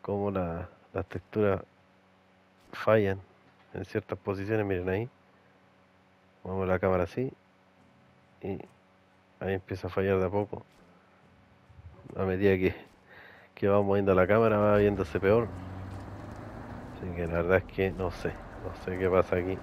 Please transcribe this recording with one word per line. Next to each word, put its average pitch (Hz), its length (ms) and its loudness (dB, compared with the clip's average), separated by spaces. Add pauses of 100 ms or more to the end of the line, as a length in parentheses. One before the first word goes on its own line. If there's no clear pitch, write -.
cómo 101 280 -2
la, 87 380 -4 (240)
las 95 140 -6
texturas - 560 -2 (1080)
fallan 101 460 2 (540)
en 92 140 -8
ciertas - 320 -6
posiciones, 101 480 -4
miren 92 240 -2
ahí. 110 180 -2 (1400)
Vamos 92 240 -4
la 92 100 2
cámara 92 260 2
así, 127 280 -6 (1080)
y 95 180 -6 (800)
ahí 95 140 -2
empieza 95 320 -8
a 92 40 -6
fallar 98 280 0
de 92 80 2
a 90 40 -2
poco. 101 320 -4 (1500)
A 98 60 -4
medida 95 340 4
que, 92 180 2 (800)
que 104 140 0
vamos 101 160 6
moviendo 98 300 4
la 92 120 6
cámara, 107 320 4
va 104 180 6
viéndose 101 420 2
peor. 104 300 4 (1500)
Así 90 180 -10
que 87 120 -4
la 85 160 0
verdad 92 160 4
es 95 60 0
que 95 260 -2
no 87 200 -4
sé, - 220 -6 (320)
no - 200 -12
sé 92 120 -6
qué 92 140 0
pasa 92 260 4
aquí. 92 260 -2